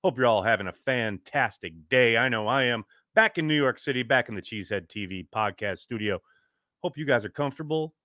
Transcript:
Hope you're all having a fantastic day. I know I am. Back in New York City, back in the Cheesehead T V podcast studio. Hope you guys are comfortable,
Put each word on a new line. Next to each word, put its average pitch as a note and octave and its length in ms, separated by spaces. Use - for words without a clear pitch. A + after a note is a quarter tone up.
Hope D#3+ 120
you're B2 120
all G#2 160
having G2+ 240
a F2 40
fantastic A2 1000
day. A#2+ 280
I B2+ 120
know A2 160
I B2+ 200
am. A#2 200
Back A3 240
in D#3 80
New D3+ 80
York C#3 240
City, B2+ 240
back B2 260
in A2 60
the F#2 80
Cheesehead G2 460
T G2+ 180
V F#2 260
podcast G#2 460
studio. G#2+ 400
Hope E3+ 160
you D#3 60
guys A#2+ 200
are F#2+ 40
comfortable, D#3 760